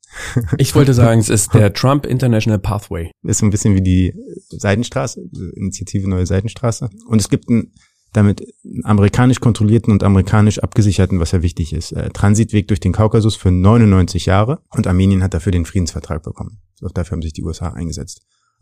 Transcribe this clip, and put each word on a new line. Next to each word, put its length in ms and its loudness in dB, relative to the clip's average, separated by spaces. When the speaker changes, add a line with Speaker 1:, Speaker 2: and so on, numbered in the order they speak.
Speaker 1:
<laughs> 480 -4
Speaker 2:
Ich 160 0
wollte 200 4
sagen, 260 4
es 100 0
ist 240 0
der 200 4
Trump 320 0
International 520 0
Pathway. 540 -6
Speaker 1:
Ist 160 -2
so 60 0
ein 40 2
bisschen 260 2
wie 60 2
die 320 2
Seidenstraße, 680 -4
Initiative 540 -6
Neue 160 -2
Seidenstraße. 640 -4
Und 120 2
es 100 -2
gibt 200 -2
einen 240 -2
damit 280 2
amerikanisch 580 2
kontrollierten 500 2
und 120 2
amerikanisch 560 2
abgesicherten, 600 0
was 140 -4
ja 100 0
wichtig 300 -4
ist, 180 -8
äh, 180 -6
Transitweg 600 0
durch 100 0
den 140 0
Kaukasus 420 2
für 160 0
neunundneunzig 720 4
Jahre. 440 0
Und 180 -4
Armenien 340 2
hat 120 -2
dafür 180 -2
den 140 0
Friedensvertrag 580 -6
bekommen. 380 -16
Auch 100 -10
dafür 240 -6
haben 40 -6
sich 120 -8
die 100 -10
U 60 -6
S 120 -10
A 120 -8
eingesetzt. 480 -10